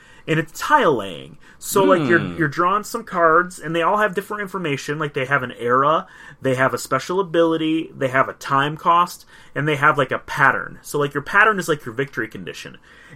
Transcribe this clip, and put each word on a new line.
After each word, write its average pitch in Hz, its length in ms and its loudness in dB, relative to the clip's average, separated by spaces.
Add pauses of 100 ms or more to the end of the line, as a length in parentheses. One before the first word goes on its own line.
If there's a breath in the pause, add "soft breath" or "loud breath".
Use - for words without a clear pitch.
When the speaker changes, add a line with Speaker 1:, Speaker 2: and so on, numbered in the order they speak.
(280 loud breath)
Speaker 1:
and 156 120 0
it's - 200 -6
tile 233 360 4
laying. 87 420 -8 (220 loud breath)
So, - 240 0
like, 175 260 4
you're, 170 100 4
Speaker 2:
Hmm. - 180 -6
Speaker 1:
you're 160 120 0
drawing 180 340 0
some 226 200 -10
cards, 175 560 2
and 160 160 -8
they 165 80 0
all 190 140 2
have 208 180 0
different 208 260 -8
information. 160 580 -4
Like, 151 140 -6
they 131 120 -2
have 135 180 0
an 123 100 -8
era, 139 540 2 (340 loud breath)
they 131 140 0
have 131 180 0
a 117 40 -2
special 160 440 -4
ability, 165 760 0
they 135 140 -2
have 127 180 2
a 98 60 -8
time 143 420 -2
cost, 170 500 0 (300 loud breath)
and 139 100 -2
they 151 120 0
have, 143 200 4
like, 135 140 2
a 117 80 -2
pattern. 123 640 0
So, - 160 -6
like, 143 160 -2
your 143 100 -4
pattern 202 360 2
is, 170 100 -4
like, 147 160 -2
your 113 80 -10
victory 123 340 -4
condition. - 520 -14 (360 loud breath)